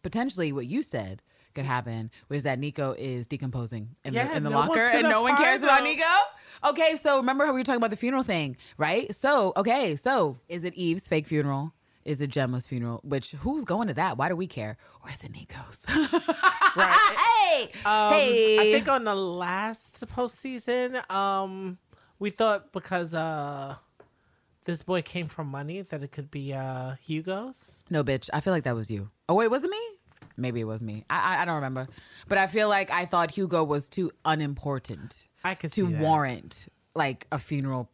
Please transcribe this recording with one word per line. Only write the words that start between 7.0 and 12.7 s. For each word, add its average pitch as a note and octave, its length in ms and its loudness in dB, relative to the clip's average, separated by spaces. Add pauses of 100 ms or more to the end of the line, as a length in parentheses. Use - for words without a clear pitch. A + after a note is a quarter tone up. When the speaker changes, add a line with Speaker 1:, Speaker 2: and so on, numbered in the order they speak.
Speaker 1:
remember C4+ 260 2
how C#4+ 80 2
we B3+ 80 0
were B3 40 -2
talking C4 120 2
about A#3 140 2
the G#3+ 60 -4
funeral C4 280 0
thing, D#3 320 -2 (220)
right? E3+ 360 0
So, C4 420 4
okay, G#3+ 400 2
so F3 520 0
is E3+ 160 -6
it F3 100 -4
Eve's F3 320 -2
fake D#3 200 0
funeral? C#3+ 480 -2 (300)
Is C#3+ 160 -4
it C#3+ 80 -2
Gemma's B2+ 380 -2
funeral? A#2 380 -6